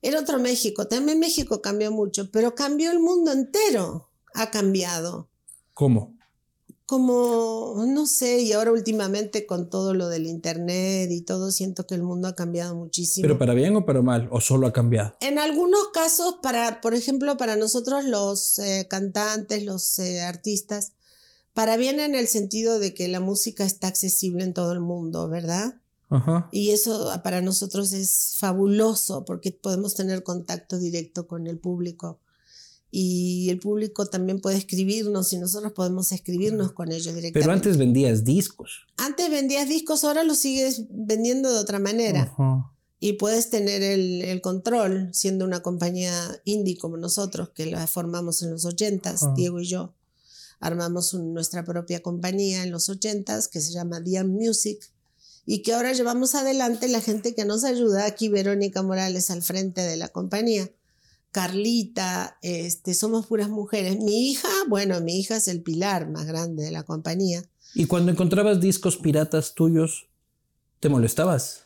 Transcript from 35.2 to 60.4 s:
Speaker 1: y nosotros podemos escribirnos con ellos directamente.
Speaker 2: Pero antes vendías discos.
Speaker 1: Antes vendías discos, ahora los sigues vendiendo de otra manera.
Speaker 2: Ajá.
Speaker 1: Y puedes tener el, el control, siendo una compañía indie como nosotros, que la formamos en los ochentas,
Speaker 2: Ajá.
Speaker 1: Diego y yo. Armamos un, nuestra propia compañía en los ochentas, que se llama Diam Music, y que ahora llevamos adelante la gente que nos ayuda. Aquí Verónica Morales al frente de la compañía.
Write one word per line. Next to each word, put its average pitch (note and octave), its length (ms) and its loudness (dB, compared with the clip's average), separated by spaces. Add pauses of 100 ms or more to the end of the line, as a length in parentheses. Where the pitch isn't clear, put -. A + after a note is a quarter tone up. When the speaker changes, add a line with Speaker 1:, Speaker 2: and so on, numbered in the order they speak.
Speaker 1:
y F#3 40 -4
nosotros G3+ 360 -4
podemos F#3 380 -2
escribirnos F#3+ 600 -2
con E3+ 200 -8
ellos E3 220 -6
directamente. E3 260 -2
Speaker 2:
Pero D3+ 140 6
antes F#3+ 240 4
vendías B2 460 6
discos. - 640 0 (100)
Speaker 1:
Antes D4 320 0
vendías C#4 400 0
discos, D#4 340 0
ahora D4+ 200 2
los D#4 160 2
sigues C4 500 0
vendiendo A3+ 640 0
de A3+ 60 2
otra G3+ 180 -2
manera. G3 460 2
Speaker 2:
Ajá. C3 480 0 (280)
Speaker 1:
Y G3+ 140 0
puedes A3 380 0
tener G3+ 320 0
el, F#3 400 0
el F#3 180 -4
control, F#3+ 720 0
siendo F#3+ 320 0
una F3+ 160 -2
compañía F3 840 -4
indie G3+ 340 0
como E3 180 -8
nosotros, F3 520 -4
que D#3+ 180 -8
la E3 180 -4
formamos E3+ 560 -4
en E3+ 80 -4
los E3 160 -4
ochentas, F3+ 560 -2
Speaker 2:
Ajá. C#3+ 140 2
Speaker 1:
Diego F3 240 0
y F3 80 -6
yo. F3 260 -6 (640)
Armamos E3+ 540 -2
un, E3 220 -6
nuestra E3 280 -6
propia E3+ 380 -6
compañía F#3 640 -2
en F3+ 80 -4
los E3+ 180 -2
ochentas, G#3 580 -4
que E3 140 -6
se D#3 100 -4
llama E3+ 280 -6
Diam F#3 300 0
Music, G#3+ 500 0 (680)
y G3+ 160 -2
que A3+ 140 0
ahora B3 180 0
llevamos B3 400 0
adelante C4 540 0
la A#3+ 140 2
gente A3 340 -2
que G#3+ 100 -2
nos G#3+ 200 0
ayuda. A3+ 420 2
Aquí G#3+ 220 -2
Verónica G3+ 520 0
Morales F#3 480 0
al F3 140 -6
frente F#3 380 -4
de E3+ 140 -2
la E3 120 -8
compañía. G3 640 -2 (600)